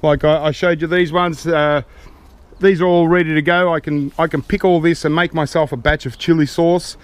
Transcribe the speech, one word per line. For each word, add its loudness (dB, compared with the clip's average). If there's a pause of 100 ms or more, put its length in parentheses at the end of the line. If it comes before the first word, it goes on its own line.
Like 2
I, 2
I 2
showed -2
you -4
these 0
ones, -2
uh, 0 (760)
these 2
are 2
all 4
ready 2
to 2
go. 2
I -2
can, -4
I 0
can -4
pick -4
all 4
this 0
and 0
make 0
myself -2
a -8
batch -2
of -10
chili 2
sauce. 0